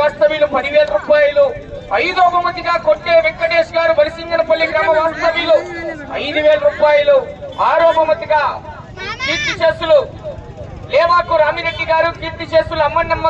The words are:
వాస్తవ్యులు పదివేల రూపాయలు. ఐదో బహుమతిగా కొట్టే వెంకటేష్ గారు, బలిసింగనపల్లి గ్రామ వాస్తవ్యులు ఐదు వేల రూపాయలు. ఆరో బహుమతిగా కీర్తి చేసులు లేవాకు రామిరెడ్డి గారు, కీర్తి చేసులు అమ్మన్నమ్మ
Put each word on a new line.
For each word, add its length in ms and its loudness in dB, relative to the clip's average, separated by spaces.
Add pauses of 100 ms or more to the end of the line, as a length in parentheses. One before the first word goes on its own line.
వాస్తవ్యులు 540 2
పదివేల 420 2
రూపాయలు. 480 4 (600)
ఐదో 200 2 (100)
బహుమతిగా 400 -2 (140)
కొట్టే 260 2 (120)
వెంకటేష్ 520 -2
గారు, 220 2
బలిసింగనపల్లి 720 0
గ్రామ 180 0 (100)
వాస్తవ్యులు 560 0 (680)
ఐదు 220 -4
వేల 120 6 (100)
రూపాయలు. 480 4 (540)
ఆరో 180 4 (100)
బహుమతిగా 440 0 (800)
కీర్తి 380 -4
చేసులు 360 2 (960)
లేవాకు 500 2
రామిరెడ్డి 480 -2
గారు, 180 2 (120)
కీర్తి 320 -10
చేసులు 340 0
అమ్మన్నమ్మ 440 -2